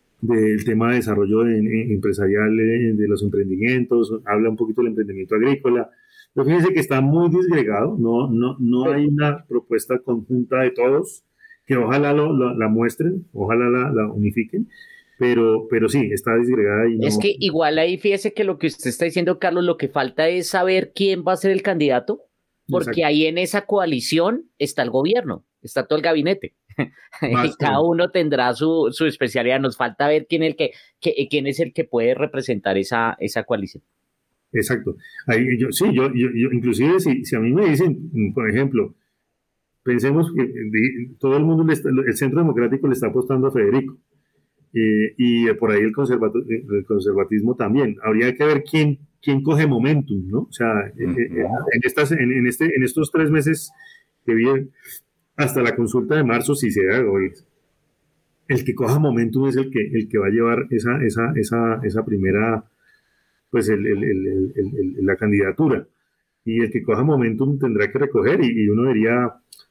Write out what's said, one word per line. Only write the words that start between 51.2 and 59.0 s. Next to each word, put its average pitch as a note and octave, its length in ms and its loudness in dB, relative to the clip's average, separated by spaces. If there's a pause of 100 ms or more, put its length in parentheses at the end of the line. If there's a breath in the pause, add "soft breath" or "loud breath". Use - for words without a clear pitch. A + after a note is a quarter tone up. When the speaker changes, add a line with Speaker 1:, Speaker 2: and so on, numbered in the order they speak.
Speaker 3:
Ujú. - 120 -2 (180)
Speaker 1:
en A#2+ 100 0
estas, C#3+ 280 0
en, C3 200 0
en B2 160 2
este, C#3 180 -2 (100)
en C3 80 2
estos D3 280 -2
tres D#3+ 180 2
meses D#3 420 0 (540 loud breath)
que A#2 80 0
vienen C3+ 380 0 (640 loud breath)
hasta C3 280 0
la A#2 120 0
consulta A#2+ 400 0
de D#3 80 2
marzo, A#2+ 300 0
si B2 160 -2
se G2+ 160 2
da, A#2 240 2
oye, F#2+ 220 0 (1160)
el B2 160 -2
que A#2 120 -4
coja B2+ 240 2
momentum B2+ 500 0